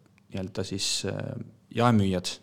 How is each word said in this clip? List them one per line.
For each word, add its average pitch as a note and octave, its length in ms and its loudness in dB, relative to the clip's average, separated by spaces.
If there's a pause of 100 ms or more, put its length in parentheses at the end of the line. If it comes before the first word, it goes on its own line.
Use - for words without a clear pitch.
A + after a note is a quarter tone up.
(340)
nii-öelda F#2+ 300 -6
siis, - 420 -4
eh, F#2+ 80 -2 (600)
jaemüüjad, G2+ 540 4 (140)